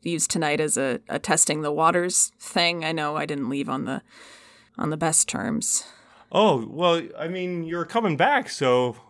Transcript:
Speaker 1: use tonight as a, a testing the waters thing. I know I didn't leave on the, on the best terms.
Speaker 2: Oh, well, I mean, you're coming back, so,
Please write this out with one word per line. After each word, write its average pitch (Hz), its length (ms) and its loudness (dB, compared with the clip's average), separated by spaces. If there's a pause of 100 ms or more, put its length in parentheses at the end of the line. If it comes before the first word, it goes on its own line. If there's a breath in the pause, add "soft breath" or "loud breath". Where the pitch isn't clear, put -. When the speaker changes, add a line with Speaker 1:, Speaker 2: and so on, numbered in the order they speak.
Speaker 1:
use 165 240 -2
tonight 151 340 0
as 151 160 0
a, 135 320 -2
a 160 120 -4
testing 156 420 2
the 147 100 -2
waters 170 680 2
thing. 170 440 -2
I 160 80 -2
know 151 240 -2
I 151 100 -4
didn't 143 220 -4
leave 139 200 -4
on 135 160 -4
the, 135 180 -6 (760 loud breath)
on - 120 -2
the 156 60 -4
best 156 320 2
terms. - 560 -2 (480 loud breath)
Speaker 2:
Oh, 160 360 4
well, 170 340 2 (140)
I 165 120 -6
mean, 180 360 -4
you're 170 200 -6
coming 196 320 0
back, 240 340 2
so, 123 460 2 (140)